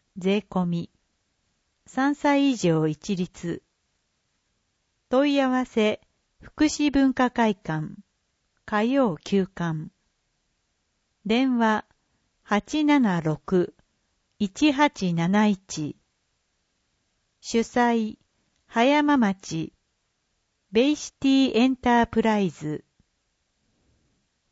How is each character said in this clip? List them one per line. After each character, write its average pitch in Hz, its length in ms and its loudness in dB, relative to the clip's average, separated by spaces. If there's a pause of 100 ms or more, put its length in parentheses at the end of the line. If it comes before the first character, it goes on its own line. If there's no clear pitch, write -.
(160)
税 196 320 -2
込 180 160 -2
み。 170 260 -4 (960)
三 277 300 -2
歳 277 340 2
以 247 60 -2
上 160 320 0
一 156 260 -6
律。 170 480 -8 (1500)
問 277 220 2
い 277 80 2
合 262 100 0
わ 254 140 -2
せ、 214 360 -2 (440)
福 - 220 0
祉 294 240 -2
文 269 240 2
化 247 160 0
会 220 260 0
館、 156 380 -8 (720)
火 208 160 -2
曜 240 340 0
休 190 300 -2
館。 165 420 -8 (1400)
電 247 320 0
話、 220 300 0 (560)
八 254 420 -2
七 247 380 2
六、 160 520 -2 (640)
一 277 340 0
八 262 420 0
七 185 320 2
一。 185 500 -4 (1400)
主 - 200 -2
催、 233 580 -2 (480)
葉 233 180 0
山 294 320 4
町、 190 560 -2 (1000)
ベ 240 200 2
イ 294 60 -2
シ - 180 -16
テ - 140 -2
ィ 269 260 4
エ 240 120 4
ン 262 100 -2
タ 240 260 2
ー 226 60 0
プ - 120 -2
ラ 214 200 0
イ 190 100 0
ズ。 151 340 -10 (1700)